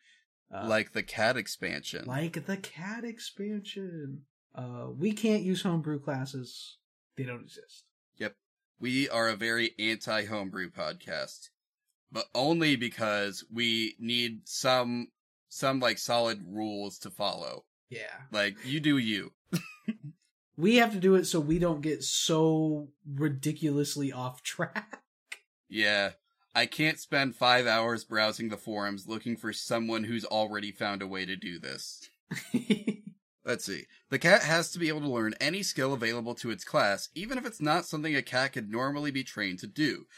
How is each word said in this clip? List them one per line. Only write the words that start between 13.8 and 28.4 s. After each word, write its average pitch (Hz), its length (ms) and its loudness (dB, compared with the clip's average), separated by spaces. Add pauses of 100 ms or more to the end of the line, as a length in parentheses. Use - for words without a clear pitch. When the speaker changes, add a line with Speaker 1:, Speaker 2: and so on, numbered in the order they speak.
Speaker 2:
need 120 500 -2
some, 120 600 0 (400)
some, 135 320 0
like, 113 180 2
solid 117 480 2
rules 101 540 -4
to 104 100 -12
follow. 90 540 -4 (260)
Speaker 1:
Yeah. 110 240 -10 (180)
Speaker 2:
Like, 101 320 2
you 139 160 0
do 143 180 6
you. 107 340 0 (200)
<laughs> 175 80 0 (1000)
Speaker 1:
We 208 180 6
have 226 160 6
to 202 60 -4
do 190 180 8
it 180 100 4
so 180 120 2
we 156 200 2
don't 170 240 2
get 151 200 -2
so 156 840 2 (260)
ridiculously 147 960 0
off 127 320 -8
track. - 600 -6 (640)
Speaker 2:
Yeah. 104 440 2 (420)
I 117 100 6
can't 156 340 0
spend 135 380 0
five 123 300 6
hours 113 380 2
browsing 110 440 0